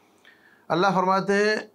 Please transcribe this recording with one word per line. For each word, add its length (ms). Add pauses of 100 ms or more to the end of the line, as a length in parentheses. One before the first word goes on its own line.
(680)
अल्लाह 260
फरमाते 380
हैं, 420